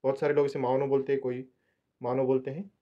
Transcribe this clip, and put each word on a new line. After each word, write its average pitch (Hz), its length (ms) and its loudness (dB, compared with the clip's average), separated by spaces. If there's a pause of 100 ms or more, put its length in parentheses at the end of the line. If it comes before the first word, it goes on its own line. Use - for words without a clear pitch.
बहुत 135 160 0
सारे 147 140 2
लोग 143 120 4
इसे 139 140 -4
Mano 131 280 2
बोलते 135 260 2
हैं, 131 80 0
कोई 127 240 -4 (560)
Mano 127 240 0
बोलते 131 260 0
हैं। 170 120 -10 (180)